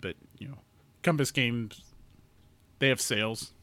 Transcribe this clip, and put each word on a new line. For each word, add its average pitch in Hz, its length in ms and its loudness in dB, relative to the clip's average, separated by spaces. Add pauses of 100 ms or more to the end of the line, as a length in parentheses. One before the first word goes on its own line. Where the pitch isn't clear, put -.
But, 92 140 -6 (240)
you - 80 -12
know, 139 100 -14 (460)
Compass 147 260 2
Games, 120 540 -2 (960)
they 135 100 6
have 127 100 4
sales. 110 520 -2 (120)